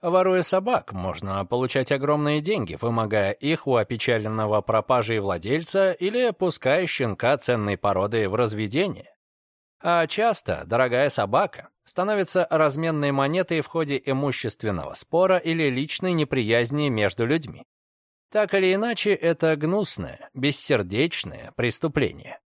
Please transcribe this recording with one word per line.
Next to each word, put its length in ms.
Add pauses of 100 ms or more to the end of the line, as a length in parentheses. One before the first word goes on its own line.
Воруя 380
собак, 500
можно 540
получать 440
огромные 520
деньги, 360
вымогая 540
их 340
у 100
опечаленного 840
пропажей 580
владельца 760
или 380
пуская 560
щенка 520
ценной 400
породы 500
в 60
разведение. 800 (680)
А 240
часто 600
дорогая 420
собака 600 (140)
становится 680
разменной 600
монетой 500
в 40
ходе 380
имущественного 880
спора 460
или 320
личной 420
неприязни 760
между 340
людьми. 400 (680)
Так 220
или 220
иначе, 400
это 420
гнусное, 800
бессердечное 1200
преступление. 840 (100)